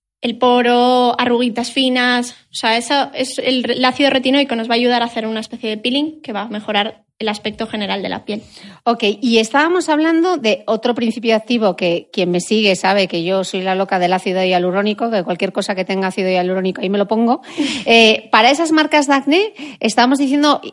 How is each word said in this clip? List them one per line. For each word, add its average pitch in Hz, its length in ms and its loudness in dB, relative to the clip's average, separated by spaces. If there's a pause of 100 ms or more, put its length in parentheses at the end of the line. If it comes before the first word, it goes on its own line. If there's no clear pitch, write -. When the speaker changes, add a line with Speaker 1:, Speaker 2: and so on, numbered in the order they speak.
(200)
Speaker 1:
el 240 180 -4
poro, 247 800 4
arruguitas 240 520 0
finas. 247 640 0 (180)
O - 40 -20
sea, 226 220 0
eso 269 380 0
es - 240 -6
el, 254 320 -2
el 254 140 -2
ácido 262 260 2
retinoico 269 460 0
nos 226 120 -4
va 240 60 0
a - 20 2
ayudar 247 260 2
a 233 40 -2
hacer 233 200 -6
una 220 140 -4
especie 226 300 -10
de 214 80 -4
peeling 285 440 -4
que 247 100 -12
va 202 100 -6
a 220 60 -10
mejorar 208 540 -4 (180)
el 220 80 -2
aspecto 214 400 -6
general 196 340 -6
de 185 60 -6
la 185 160 -8
piel. 214 180 -8 (420)
Speaker 2:
Ok, 233 200 0 (160)
y 233 180 4
estábamos 311 500 2
hablando 330 480 2
de 214 300 -2
otro 226 300 0
principio 226 400 0
activo 214 400 0
que 175 360 -2
quien 180 180 0
me 180 100 0
sigue 214 340 2
sabe 190 320 2
que 175 160 -4
yo 185 220 0
soy 190 160 -6
la 185 160 -2
loca 190 240 -2
del 180 140 2
ácido 185 280 -2
hialurónico, 185 680 0
que 202 100 0
cualquier 180 300 -4
cosa - 240 -4
que 185 80 -2
tenga 190 240 -2
ácido 185 200 -2
hialurónico 185 520 0
ahí 190 100 -2
me 202 80 0
lo 202 80 2
pongo. 233 400 0
Speaker 1:
<laughs> 277 400 -6
Speaker 2:
Eh, 226 460 4
para 220 180 6
esas 311 220 0
marcas 302 340 2
de 285 80 2
acné 311 380 0 (260)
estábamos 247 400 2
diciendo 285 420 2 (120)